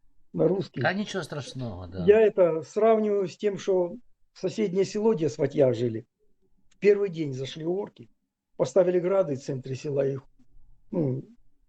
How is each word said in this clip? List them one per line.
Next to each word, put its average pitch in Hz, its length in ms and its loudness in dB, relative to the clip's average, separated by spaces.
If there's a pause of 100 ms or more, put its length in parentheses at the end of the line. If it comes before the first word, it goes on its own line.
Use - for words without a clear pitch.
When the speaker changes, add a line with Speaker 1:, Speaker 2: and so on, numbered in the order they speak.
(340)
Speaker 1:
на 165 140 2
русский. 175 340 -2
Speaker 2:
Да 156 120 0
ничего 190 300 -6
страшного, 123 640 -10
да. 98 180 -8
Speaker 1:
Я 208 160 8
это 170 420 2
сравниваю 208 640 2
с - 100 -12
тем, 202 200 -2
что 185 380 0 (380)
в - 60 -20
соседнее 190 460 0
село, 208 280 0
где 160 160 0
сватья 139 440 2
жили, 113 320 -4 (640)
в - 100 -20
первый 202 300 4
день 160 240 -6
зашли 135 320 -8
орки, 185 440 -8 (480)
поставили 180 420 2
грады 180 360 0
в 127 80 -12
центре 135 320 -8
села, 139 320 -2
их, 135 160 -6 (680)
ну, 143 320 -2 (460)